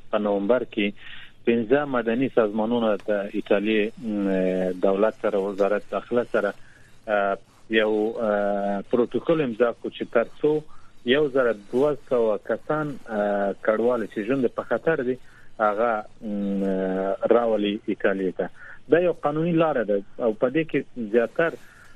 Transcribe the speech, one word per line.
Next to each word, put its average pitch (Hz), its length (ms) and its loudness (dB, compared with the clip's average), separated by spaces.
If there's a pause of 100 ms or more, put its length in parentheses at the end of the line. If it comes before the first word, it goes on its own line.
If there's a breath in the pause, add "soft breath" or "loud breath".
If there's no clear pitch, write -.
(100)
په 110 80 0
نومبر 104 440 2
کې 104 300 -2 (540 loud breath)
پنځه 120 380 4
مدني 123 500 0
سازمانونه 110 640 2
د 101 140 -4
ایټالیا، 104 880 0
م، 104 300 -2 (540)
دولت 101 400 4
سره، 104 160 0
وزارت 101 520 0
داخله 117 420 0
سره، 101 220 0 (540 soft breath)
ا، 101 260 2 (360)
یو، 110 460 2
ا، 101 640 0 (100)
پروتوکول 123 500 0
امضا 120 300 0
کړو - 180 -8
چې - 240 -10
تر 117 120 4
څو 151 360 -2 (460 soft breath)
یو 143 220 4
زره 123 240 2
دوه 123 440 0 (120)
سوه 113 280 2
کسان، 147 600 -4 (100)
ا، 101 460 0 (100)
کډوال 113 420 2
چې - 140 -10
ژوند 123 280 0
په - 160 -4
خطر 120 400 0
دي، 127 140 -2 (440 soft breath)
هغه، 107 440 2 (180)
م، 101 420 -2 (680)
راولي 110 480 2 (100)
ایټالیا 98 480 0
ته. 87 120 -4 (420 loud breath)
دا 160 80 4
یو 175 140 2
قانوني 156 400 -2
لاره 156 300 0
ده 101 200 -2 (160)
او 113 140 0
په 127 160 0
دې 156 160 -2
کې 143 180 -4 (160)
زیاتر 117 540 0 (440 loud breath)